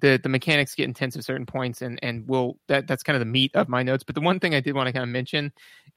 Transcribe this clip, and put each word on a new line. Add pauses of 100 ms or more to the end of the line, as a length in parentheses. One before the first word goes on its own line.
the,
the
mechanics
get
intense
at
certain
points,
and,
and
we'll, (100)
that,
that's
kind
of
the
meat
of
my
notes.
But
the
one
thing
I
did
wanna
kinda
mention (440)